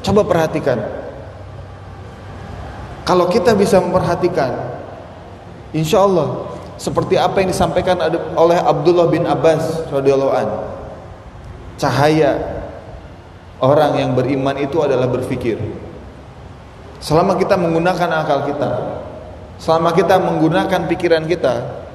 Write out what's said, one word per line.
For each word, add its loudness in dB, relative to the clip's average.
Coba 4
perhatikan. 0
Kalau 4
kita 4
bisa 6
memperhatikan, 0
insya 4
Allah 2
seperti 0
apa 2
yang 2
disampaikan 2
ad-, -2
oleh 6
Abdullah 4
bin 2
Abbas 2
radhiyallahu 2
an, 0
cahaya 4
orang 4
yang 0
beriman 0
itu 0
adalah 2
berpikir. -2
Selama 2
kita 2
menggunakan 0
akal 0
kita, -2
selama 2
kita 4
menggunakan 0
pikiran 2
kita -2